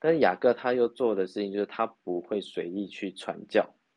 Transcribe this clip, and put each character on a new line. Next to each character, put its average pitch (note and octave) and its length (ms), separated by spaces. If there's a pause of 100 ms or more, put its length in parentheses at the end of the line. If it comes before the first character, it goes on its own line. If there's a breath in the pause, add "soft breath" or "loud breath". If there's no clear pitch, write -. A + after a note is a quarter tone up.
但 D#3+ 120
是 E3 60
雅 F#2+ 160
各 B2 180
他 B2 200
又 B2 160
做 A#2 260
的 F#2+ 120
事 G#2 140
情 G2+ 120
就 G2+ 80
是 G2+ 60
他 A2+ 200
不 F2+ 340
会 G#2 200
随 E2+ 280
意 F#2+ 180
去 F#2+ 260
传 - 360
教， - 260 (220)